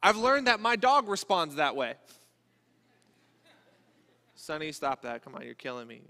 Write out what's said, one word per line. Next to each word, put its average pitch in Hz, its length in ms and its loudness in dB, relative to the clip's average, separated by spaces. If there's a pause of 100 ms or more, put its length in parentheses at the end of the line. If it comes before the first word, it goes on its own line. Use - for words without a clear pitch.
I've 208 160 6
learned 254 300 2
that 226 140 4
my 233 160 0
dog 254 320 4
responds 180 480 0
that 143 180 0
way. 123 200 -4 (2500)
Sonny, 156 380 -8
stop 139 300 -4
that. 120 220 -8
Come 135 100 -20
on, 139 80 -12
you're 120 120 -16
killing 123 320 -12
me. 117 240 -20